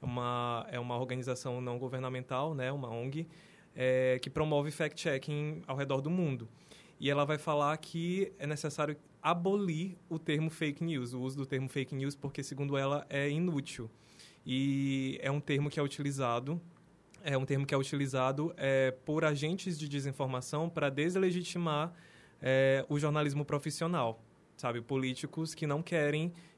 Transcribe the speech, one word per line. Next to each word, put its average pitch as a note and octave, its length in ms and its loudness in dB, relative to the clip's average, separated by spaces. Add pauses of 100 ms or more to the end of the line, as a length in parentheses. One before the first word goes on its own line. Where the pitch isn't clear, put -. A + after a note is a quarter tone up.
Uma, A#2+ 720 -2
é C3+ 80 -4
uma B2 180 -4
organização B2+ 640 -4
não B2 180 -4
governamental, B2+ 760 -4
né, C3 180 -2
uma C#3 160 -4
ong, C3+ 400 -4 (480)
é, B2+ 440 4
que - 100 -6
promove D3+ 400 2
fact-checking D3+ 960 -2
ao C3+ 100 -4
redor C#3 240 2
do C#3+ 100 -2
mundo. C#3+ 380 0 (500)
E C3+ 120 2
ela C#3+ 140 4
vai D3+ 120 0
falar D3 400 2
que F3+ 600 -2
é - 80 -4
necessário D3 500 -2 (260)
abolir F3 760 0 (120)
o D#3+ 100 -2
termo D#3 320 0
fake C#3+ 320 -2
news, C3+ 300 -2
o B2+ 80 -4
uso C3 160 -4
do C#3 80 -2
termo C3+ 240 -2
fake C3+ 260 -4
news, C#3 220 -2
porque, C#3+ 260 -8
segundo C#3 360 -2
ela, C#3 320 0
é C#3+ 180 0
inútil. C#3+ 640 -2 (540)
E C3+ 760 0
é C3+ 80 0
um C#3+ 100 0
termo C#3+ 280 2
que C#3+ 100 -8
é D3+ 40 2
utilizado, C#3 800 0 (600)
é C#3+ 140 0
um C3 80 2
termo C#3 220 0
que C#3+ 80 0
é C#3 40 6
utilizado, C3+ 760 2
é, C3+ 360 4 (120)
por D#3 200 2
agentes D#3 540 0
de D#3 80 -6
desinformação C#3 840 -2
pra D3+ 200 2
deslegitimar, E3+ 1040 2 (480)
é, C3+ 480 6
o D3 100 2
jornalismo D3 460 2
profissional, D3 800 0 (320)
sabe? A#2+ 240 -2
Políticos C3+ 760 -2
que - 120 -4
não D3 160 0
querem D#3 500 0 (260)